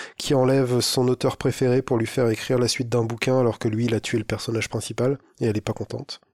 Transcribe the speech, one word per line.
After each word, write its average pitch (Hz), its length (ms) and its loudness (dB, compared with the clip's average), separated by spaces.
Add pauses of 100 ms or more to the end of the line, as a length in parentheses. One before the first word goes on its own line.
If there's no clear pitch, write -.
(180)
qui - 180 -2
enlève 127 440 4
son 123 280 2
auteur 127 280 0
préféré 127 460 2
pour 131 160 0
lui 113 80 0
faire 117 240 0
écrire 123 300 0
la 120 80 2
suite 120 200 -4
d'un 117 160 2
bouquin 117 360 0
alors 120 200 2
que - 80 -2
lui, 110 180 0
il 113 100 0
a 107 40 0
tué 113 200 -2
le 104 40 -2
personnage 110 460 -4
principal 123 480 -2 (240)
et 120 60 2
elle 104 100 0
est 107 40 -2
pas 110 120 -2
contente. - 480 -10 (120)